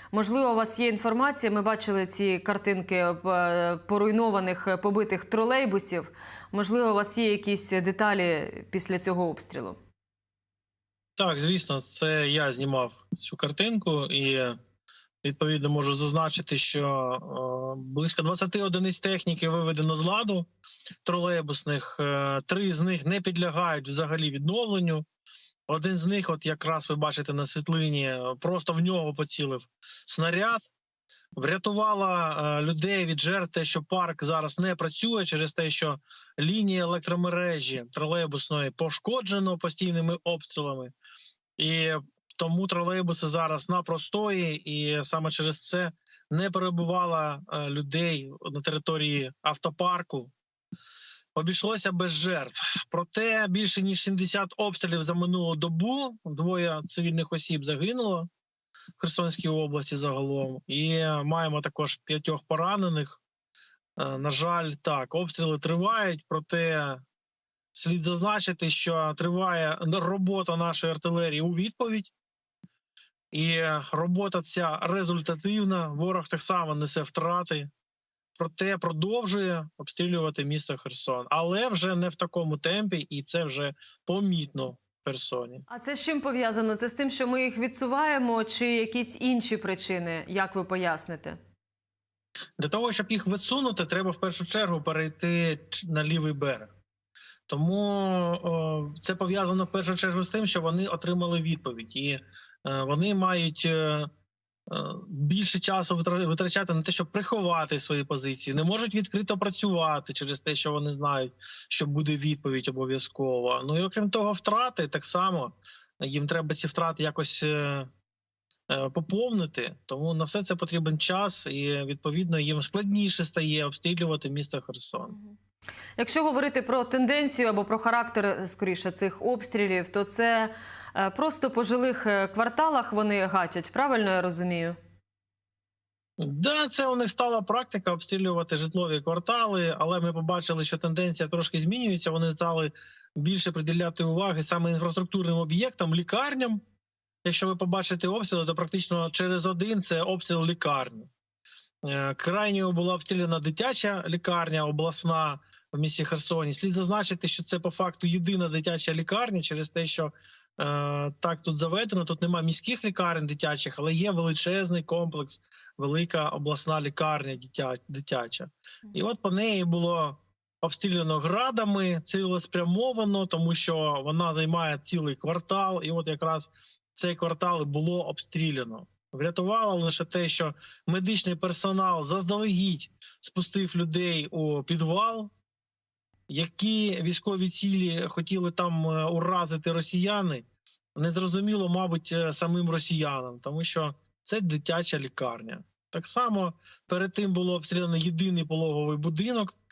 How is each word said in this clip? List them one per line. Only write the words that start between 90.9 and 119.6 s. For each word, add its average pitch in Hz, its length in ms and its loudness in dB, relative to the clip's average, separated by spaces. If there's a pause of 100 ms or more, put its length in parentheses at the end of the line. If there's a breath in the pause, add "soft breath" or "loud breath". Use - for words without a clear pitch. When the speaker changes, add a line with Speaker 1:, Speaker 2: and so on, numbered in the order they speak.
Speaker 2:
Для 147 100 0
того, 226 220 0
щоб 202 200 -2
їх 214 160 0
відсунути, 208 580 0
треба 180 260 0
в - 80 -8
першу 180 260 -2
чергу 175 360 0
перейти 160 800 0 (100)
ч-, - 180 -6
на 151 160 2
лівий 156 300 2
берег. 135 360 -2 (800 loud breath)
Тому, 160 280 2 (680)
о, 160 560 0
це 185 160 -2
пов'язано 185 480 0
в 175 80 -6
першу 185 240 0
чергу 180 280 0
з 175 60 -6
тим, 214 180 0
що 180 140 0
вони 175 260 0
отримали 175 540 0
відповідь. 127 540 -4
І, 139 160 -2
е, 135 80 -2 (640 loud breath)
вони 156 320 2
мають, 180 500 2
е, 165 60 2
е, 151 360 2 (1000)
більше 180 500 2
часу 185 380 0
витра-, 180 300 0
витрачати 175 460 0
на 160 80 2
те, 170 100 -2
щоб 175 200 0
приховати 175 680 0
свої 143 240 0
позиції. 135 520 -4
Не 151 80 2
можуть 208 320 0
відкрито 208 420 0
працювати 170 760 0
через 143 280 -4
те, 151 140 -2
що 151 160 0
вони 147 220 -2
знають, 139 400 -2 (360 loud breath)
що - 160 2
буде 147 300 2
відповідь 143 520 0
обов'язково. 131 1000 0
Ну 151 120 0
і - 40 2
окрім 202 260 0
того, 208 220 2
втрати 214 560 0
так 147 180 -4
само. 180 460 0 (480 loud breath)
Їм 143 280 -2
треба 160 280 0
ці - 120 0
втрати 160 360 -2
якось, 151 400 -2
е, 143 440 -2 (840)
е, 135 180 0
поповнити. 175 840 0 (100)